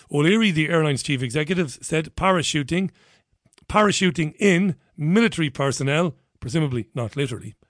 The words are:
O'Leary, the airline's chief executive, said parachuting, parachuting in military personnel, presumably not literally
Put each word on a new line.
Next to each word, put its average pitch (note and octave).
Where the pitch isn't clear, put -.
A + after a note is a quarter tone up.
O'Leary, F#3+
the D3+
airline's D#3
chief C3
executive, D3+
said -
parachuting, E3+
parachuting F#3
in F#3+
military E3+
personnel, C#3
presumably B2+
not A#2+
literally B2